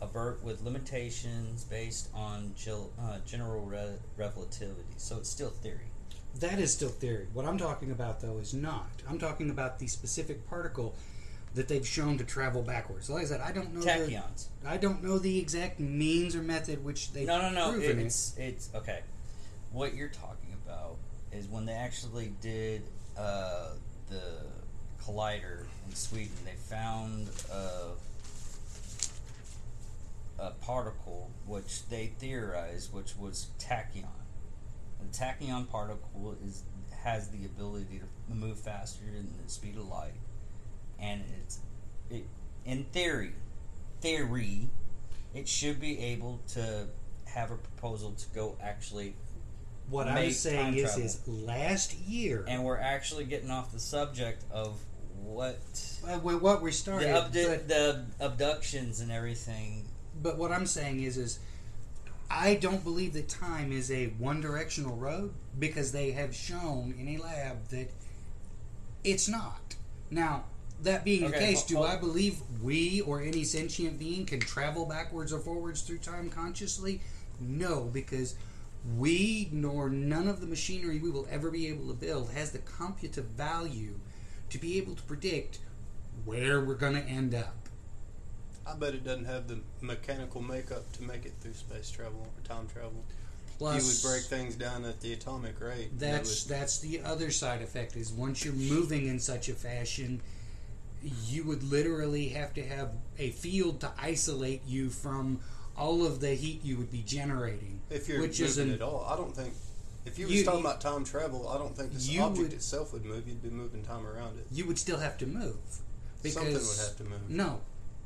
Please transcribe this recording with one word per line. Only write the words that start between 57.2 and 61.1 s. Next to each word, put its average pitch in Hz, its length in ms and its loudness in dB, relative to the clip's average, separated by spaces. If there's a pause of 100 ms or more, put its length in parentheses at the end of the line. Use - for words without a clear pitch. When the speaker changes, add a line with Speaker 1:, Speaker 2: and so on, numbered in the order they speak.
Speaker 1:
abdu-, 175 240 6
Speaker 2:
but 156 200 2
Speaker 1:
the 147 360 6 (160)
abductions 131 800 2
and 117 120 0
everything. 110 720 -2 (360)
Speaker 2:
But 160 180 2
what 165 120 2
I'm 180 160 2
saying 139 360 2
is, 127 140 0